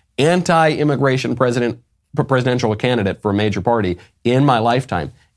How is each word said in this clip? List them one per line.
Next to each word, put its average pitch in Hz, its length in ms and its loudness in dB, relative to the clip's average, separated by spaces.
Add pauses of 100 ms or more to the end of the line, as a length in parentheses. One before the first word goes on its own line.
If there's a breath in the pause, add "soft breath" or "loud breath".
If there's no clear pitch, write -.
(180 soft breath)
anti-immigration 147 1160 0
president, 120 480 -2 (340)
p-, 147 60 0
presidential 123 540 0
candidate 110 440 -2
for 104 120 -2
a - 20 0
major 104 260 0
party 95 380 0 (240 loud breath)
in 127 220 2
my 127 160 2
lifetime, 117 520 -2 (240 soft breath)